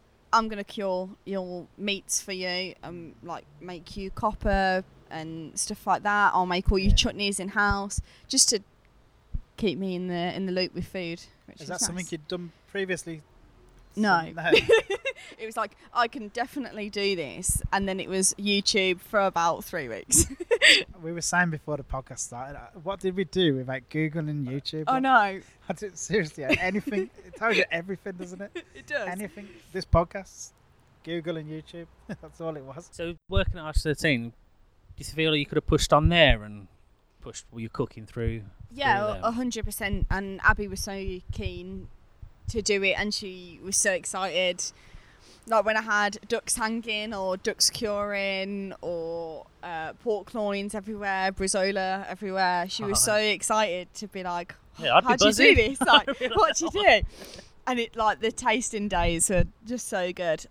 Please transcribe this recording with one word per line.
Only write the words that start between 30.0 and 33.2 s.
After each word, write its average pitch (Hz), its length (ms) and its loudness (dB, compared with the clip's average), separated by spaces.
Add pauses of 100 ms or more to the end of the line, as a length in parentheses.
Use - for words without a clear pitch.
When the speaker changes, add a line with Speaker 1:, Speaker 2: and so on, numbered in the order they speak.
Speaker 2:
Google 165 360 -6
and 151 120 -10
YouTube, 160 360 -14 (100)
<laughs> - 100 -20 (140)
that's 151 200 -20
all 160 160 -6
it 139 80 -12
was. 135 280 -16
Speaker 3:
So 170 220 -8 (160)